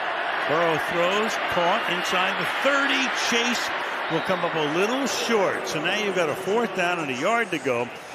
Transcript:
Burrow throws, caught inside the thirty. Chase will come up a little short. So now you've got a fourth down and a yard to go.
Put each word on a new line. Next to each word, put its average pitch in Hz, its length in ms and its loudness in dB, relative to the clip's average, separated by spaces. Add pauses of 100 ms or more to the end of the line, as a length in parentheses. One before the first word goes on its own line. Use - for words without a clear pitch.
(480)
Burrow 160 300 2 (140)
throws, 190 420 2 (180)
caught 180 380 2
inside 185 480 0
the 175 80 -2 (160)
thirty. 277 460 2 (220)
Chase 240 400 0 (420)
will 165 80 2
come 180 240 0
up 160 100 -2
a 151 240 0
little 240 280 2
short. 190 600 2
So 160 160 -4
now 180 140 0
you've 202 200 0
got 170 120 2
a 131 80 -2
fourth 208 400 0
down 175 240 0
and 143 100 -4
a 127 40 -2
yard 202 360 0
to 165 80 -2
go. 123 300 0 (260)